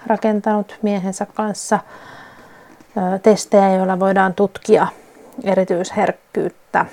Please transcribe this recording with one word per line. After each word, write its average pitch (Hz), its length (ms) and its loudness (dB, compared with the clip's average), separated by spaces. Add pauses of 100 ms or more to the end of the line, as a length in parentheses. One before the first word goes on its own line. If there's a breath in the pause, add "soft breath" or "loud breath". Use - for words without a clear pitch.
rakentanut 208 760 -2
miehensä 202 520 -4
kanssa, 214 440 -4 (1200 loud breath)
ö, 190 220 -2
testejä, 196 560 4
joilla 185 260 0
voidaan 190 340 2
tutkia - 520 2 (580 loud breath)
erityisherkkyyttä. 180 1500 -2